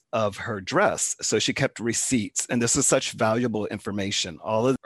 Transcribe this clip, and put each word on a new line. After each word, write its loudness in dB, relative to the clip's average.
of 0
her -6
dress. 0
So 2
she 2
kept -2
receipts, 0
and 0
this 2
is 2
such 2
valuable 0
information. -4
All 2
of 2